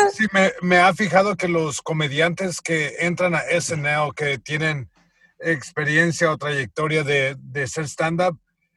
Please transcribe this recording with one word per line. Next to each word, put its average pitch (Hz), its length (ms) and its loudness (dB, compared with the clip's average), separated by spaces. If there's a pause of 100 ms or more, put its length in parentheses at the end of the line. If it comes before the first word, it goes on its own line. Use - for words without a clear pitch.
(120)
sí, 220 200 0
me, 190 200 4 (100)
me 180 160 6
ha 185 160 8
fijado 190 420 2
que 180 120 -2
los 160 340 0
comediantes 160 800 -2
que 151 400 -2
entran 175 340 0
a 156 60 0
S 160 340 -2
N 147 140 -4
L, 147 260 0
que 139 240 -4
tienen 151 520 -4 (500)
experiencia 156 920 0
o 147 80 -2
trayectoria 147 640 -2
de, 139 340 0
de 135 280 -8
ser 156 180 -6
stand-up, 165 540 -2 (380)